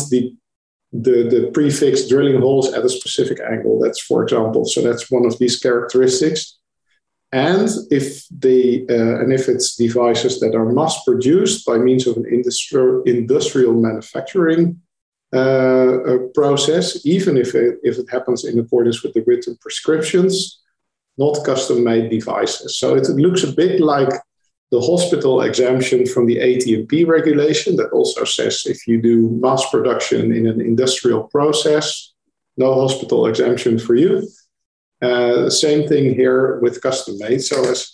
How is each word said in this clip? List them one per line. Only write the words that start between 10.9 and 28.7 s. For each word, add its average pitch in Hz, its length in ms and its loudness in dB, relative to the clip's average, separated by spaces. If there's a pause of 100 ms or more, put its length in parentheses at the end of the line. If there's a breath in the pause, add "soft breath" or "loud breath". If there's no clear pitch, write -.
produced 139 600 2
by 117 140 0
means 127 280 2
of 117 120 -2
an 113 60 -6
industri-, 127 840 0
industrial 123 640 2
manufacturing, 160 1120 0 (520)
uh, 131 600 2 (140)
uh, 127 80 2 (160)
process, 147 720 0
even 180 320 2
if - 160 -2
it, 120 280 0
if - 140 0
it 127 140 -6
happens 123 340 -4
in 120 140 -2
accordance 117 440 0
with - 120 -8
the 110 120 -2
written 123 360 -2
prescriptions, 160 960 -2 (560)
not 147 260 0
custom-made 120 680 0
devices. 110 640 -4
So 135 200 0
it 135 120 2
looks 170 340 2
a 143 100 -4
bit 185 280 0
like 139 320 0 (580)
the 123 100 2
hospital 151 600 0
exemption 123 640 0
from 123 220 0
the 117 120 2
A 127 200 2
T 123 220 0
M 110 60 -8
P 165 200 2
regulation 156 680 0
that - 160 -2
also 127 320 0
says - 420 -4
if - 200 -6